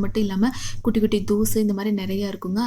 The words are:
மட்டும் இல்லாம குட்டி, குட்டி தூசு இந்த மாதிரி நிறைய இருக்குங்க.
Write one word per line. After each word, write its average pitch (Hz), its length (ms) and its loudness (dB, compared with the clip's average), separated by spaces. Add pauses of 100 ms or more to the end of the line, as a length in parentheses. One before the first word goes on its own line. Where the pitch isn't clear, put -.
மட்டும் 208 220 0
இல்லாம 196 260 2 (340)
குட்டி, 220 180 2
குட்டி 208 160 4 (120)
தூசு 208 340 2
இந்த 208 140 0
மாதிரி 214 180 -2
நிறைய 196 360 -2
இருக்குங்க. 190 340 -4